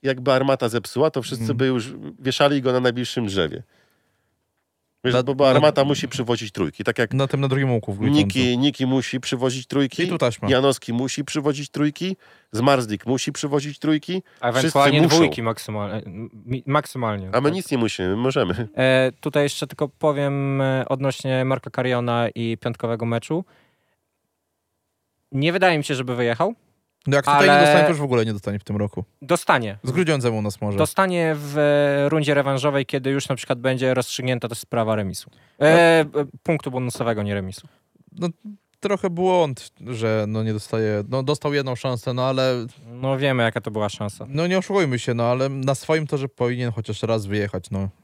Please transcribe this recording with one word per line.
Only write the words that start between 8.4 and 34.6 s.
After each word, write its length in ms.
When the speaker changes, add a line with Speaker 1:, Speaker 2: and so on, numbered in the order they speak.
Speaker 1:
Niki 280
musi 340
przywozić 480
trójki, 360
Speaker 2:
I 40
tu 100
taśma. 320
Speaker 1:
Janowski 440
musi 320
przywozić 440
trójki, 480
Zmarzlik 540
musi 260
przywozić 480
trójki, 440
Speaker 3:
A 120
Speaker 1:
wszyscy 60
Speaker 3:
ewentualnie 340
Speaker 1:
muszą. 140
Speaker 3:
dwójki 280
maksymal-, 580
mi-, 200
maksymalnie, 680
Speaker 1:
A 80
my 80
Speaker 3:
tak. 40
Speaker 1:
nic 180
nie 60
musimy, 320
my 60
możemy. 520
Speaker 3:
E, 340
tutaj 220
jeszcze 240
tylko 220
powiem, 720
e, 280
odnośnie 560
Marka 240
Kariona 680
i 260
piątkowego 440
meczu. 400
Nie 220
wydaje 240
mi 60
się, 120
żeby 200
wyjechał. 400
Speaker 2:
No 80
jak 100
tutaj 220
nie 60
Speaker 3:
Ale 120
Speaker 2:
dostanie, 180
to 60
już 100
w 40
ogóle 220
nie 80
dostanie 260
w 40
tym 140
roku. 280
Speaker 3:
Dostanie. 640
Speaker 2:
Z 80
Grudziądzem 440
u 60
nas 200
może. 160
Speaker 3:
Dostanie 600
w, 200
e, 520
rundzie 240
rewanżowej, 520
kiedy 240
już 200
na 60
przykład 240
będzie 340
rozstrzygnięta 540
też 120
sprawa 360